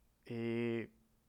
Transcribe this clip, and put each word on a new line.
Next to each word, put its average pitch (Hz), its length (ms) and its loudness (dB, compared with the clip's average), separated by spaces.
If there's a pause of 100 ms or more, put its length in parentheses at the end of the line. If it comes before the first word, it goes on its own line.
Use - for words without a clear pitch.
(260)
eh, 117 640 0 (400)